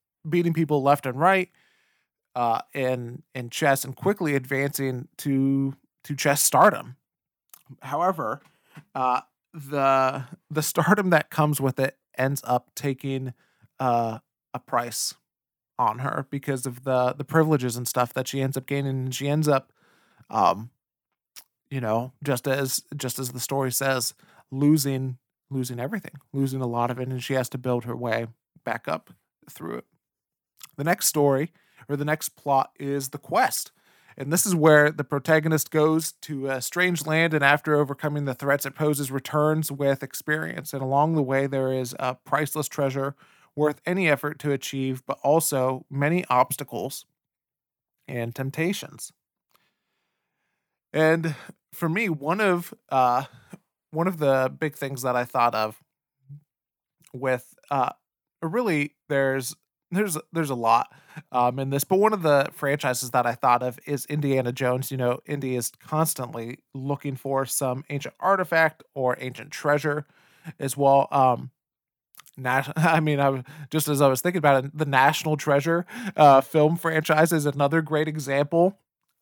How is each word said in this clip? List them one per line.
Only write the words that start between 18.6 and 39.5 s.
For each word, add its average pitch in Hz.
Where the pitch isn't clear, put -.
gaining. 135
And 127
she 139
ends 151
up, 135
um, 101
you 135
know, 117
just 139
as, 135
just 131
as 127
the 123
story 135
says, 135
losing, 135
losing 123
everything, 185
losing 135
a 127
lot 120
of 123
it. 127
And 127
she 135
has 127
to 127
build 123
her 120
way 117
back 117
up -
through 80
it. 60
The 143
next 170
story, 143
or 143
the 143
next 156
plot, -
is 139
The -
Quest. -
And 139
this 180
is 185
where 151
the 147
protagonist 156
goes 160
to 135
a 131
strange 175
land, 160
and 143
after 147
overcoming 147
the 135
threats 139
it 135
poses, 147
returns 151